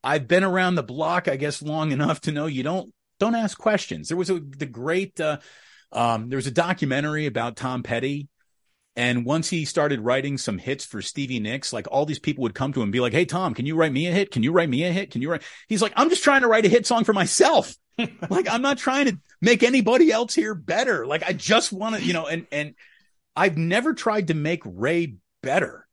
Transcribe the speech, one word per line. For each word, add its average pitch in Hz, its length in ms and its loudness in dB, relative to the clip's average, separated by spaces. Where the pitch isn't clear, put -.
I've 139 240 0
been 180 180 6
around 180 300 2
the 160 80 0
block, 156 460 -2
I 139 80 0
guess, 143 260 -4
long 156 300 -2
enough 147 300 0
to 156 100 -4
know 147 140 -4
you 131 180 -4
don't, 175 280 -4
don't 233 160 2
ask 220 200 -2
questions. 165 520 -2
There 165 80 -4
was 180 140 -2
a, 180 100 0
the 143 260 -10
great, 160 540 -4
uh, 151 180 -2
um, 117 360 0
there 135 100 -2
was 135 100 -4
a 131 40 -6
documentary 151 760 0
about 117 300 -4
Tom 127 280 -6
Petty. 139 420 -4
And 123 280 0
once 156 240 -2
he 160 160 -2
started 147 340 0
writing 135 380 0
some 104 180 -4
hits 131 300 -6
for 104 160 -10
Stevie 131 360 -6
Nicks, 113 320 -6
like, 110 200 -8
all 143 160 2
these 151 120 -6
people 135 260 -2
would 107 100 -2
come 135 180 -2
to 131 80 -2
him 113 40 0
and 101 80 -2
be 123 80 0
like, 120 120 0
"Hey, 160 140 2
Tom, 170 260 -2
can 120 140 -4
you 160 100 -4
write 160 160 2
me 143 140 0
a 180 40 -2
hit? 196 200 0
Can 120 120 0
you 139 100 2
write 170 180 4
me 135 140 0
a 180 60 0
hit? 190 200 -4
Can 120 100 -4
you 143 100 -4
write?" 160 120 -4
He's 220 140 0
like, 214 140 -2
"I'm 277 120 4
just - 160 0
trying 277 160 6
to 247 80 2
write 220 160 6
a 190 60 8
hit 233 160 4
song 226 180 2
for 226 80 2
myself." 269 640 4
<laughs> 240 80 0
Like, 339 180 0
"I'm 233 140 0
not 277 160 0
trying 269 280 0
to 208 120 0
make 233 200 6
anybody 254 480 6
else 226 240 0
here 214 200 0
better. 170 520 0
Like, 156 200 0
I 180 80 0
just 214 400 0
wanna," 214 240 -4
you 175 160 -2
know, 160 120 -4
and, 165 240 -6
and 147 240 -6
I've 165 240 2
never 208 340 0
tried 208 360 -2
to 165 60 2
make 156 300 -2
Ray 123 520 -2
better. 143 500 -2